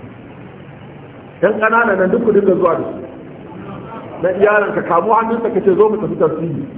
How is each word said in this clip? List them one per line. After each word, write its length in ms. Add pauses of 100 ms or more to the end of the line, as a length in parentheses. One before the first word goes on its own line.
(1400)
Yan 180
ƙanana 360
nan 140
duk 140
ku 80
dinga 220
zuwa 220
da 80
su. 160 (1200)
Na 140
iyalanka 480
kamo 280
hannunsa 360
ka 120
ce, 140
"Zo 140
mu 80
tafi 240
tafsiri." 440 (140)